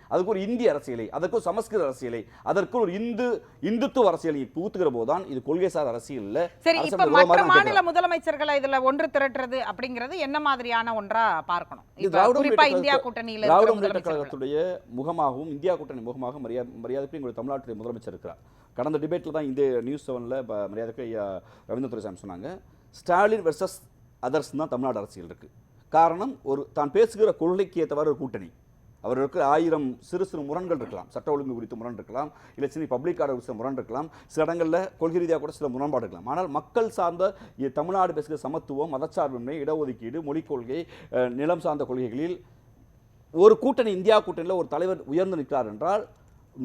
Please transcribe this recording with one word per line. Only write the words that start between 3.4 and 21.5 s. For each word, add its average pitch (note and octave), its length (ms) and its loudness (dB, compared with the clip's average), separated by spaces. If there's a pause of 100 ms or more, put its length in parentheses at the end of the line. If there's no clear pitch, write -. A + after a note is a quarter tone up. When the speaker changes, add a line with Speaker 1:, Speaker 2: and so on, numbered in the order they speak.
Speaker 1:
இந்துத்துவ A3+ 440 2
அரசியலை D#3 500 0
புகுத்துகிற F3+ 340 0
போதுதான் C3 380 -2
இது B2+ 160 -8
கொள்கை E3+ 260 0
சார் D3+ 180 -2
அரசியல் A#2+ 360 -8
இல்ல, C#3 260 -2 (100)
Speaker 2:
சரி, E4 180 4
Speaker 1:
அரசு D4+ 140 0
Speaker 2:
இப்ப - 140 4
Speaker 1:
விரோதமா - 60 4
Speaker 2:
மற்ற - 240 8
Speaker 1:
தான் G4 100 6
Speaker 2:
மாநில F#4+ 360 6
Speaker 1:
கேட்கிறோம். F4 300 2
Speaker 2:
முதலமைச்சர்களை D4+ 400 -2
இதுல C4+ 300 2
ஒன்று C#4 260 2
திரட்டுறது C4 520 0 (120)
அப்படிங்கிறது B3+ 460 -6
என்ன D4 220 -2
மாதிரியான A#3 560 0
ஒன்றா G#3 460 2
பார்க்கணும்? E3+ 420 -4 (120)
Speaker 1:
இது F#3+ 100 -4
Speaker 2:
இப்ப E3+ 120 4
Speaker 1:
திராவிட A#3+ 220 6
Speaker 2:
குறிப்பா C#4 40 4
Speaker 1:
முன்னேற்ற C#4 320 6
Speaker 2:
இந்தியா C#4 200 4
Speaker 1:
கழக-, C4+ 40 4
Speaker 2:
கூட்டணியில A#3 400 -8
Speaker 1:
திராவிட G#3+ 320 8
Speaker 2:
இருக்கிற - 20 6
Speaker 1:
முன்னேற்ற G3+ 260 0
Speaker 2:
முதலமைச்சர்களை. E3 160 -2
Speaker 1:
கழகத்துடைய C#3+ 640 -2 (200)
முகமாகவும் D3+ 500 -2
இந்தியா D#3 260 0
கூட்டணி C#3+ 260 -10
முகமாக B2 360 -8
மரியா-, A#2+ 440 -6
மரியாதைக்குரிய C3+ 460 -6
எங்களுடைய A#2 60 -8
தமிழ்நாட்டுடைய B2 480 -8
முதலமைச்சர் A#2 260 -10
இருக்கிறார். F2 300 -14 (360)
கடந்த D3+ 240 -2
டிபேட்ல D#3 340 -4
தான் D3+ 120 -2
இந்த C3 380 2
நியூஸ் C3+ 300 -6
செவன்ல B2 320 -6
ப-, G#2 240 -4
மரியாதைக்குரிய A2+ 540 -6
ஐயா F#2+ 200 -6 (280)